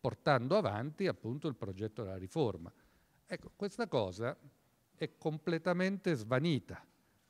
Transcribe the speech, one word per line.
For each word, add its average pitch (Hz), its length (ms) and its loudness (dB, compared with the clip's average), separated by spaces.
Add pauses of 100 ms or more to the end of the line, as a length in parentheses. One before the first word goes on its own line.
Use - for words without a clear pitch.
portando 131 560 2
avanti 143 500 0
appunto 139 420 -4
il 123 80 -4
progetto 101 460 -6
della 95 140 -6
riforma. 92 560 -2 (540)
Ecco, - 300 -12
questa 208 320 -4
cosa 110 480 0 (600)
è - 200 -6
completamente 175 1000 0
svanita, 110 680 2 (460)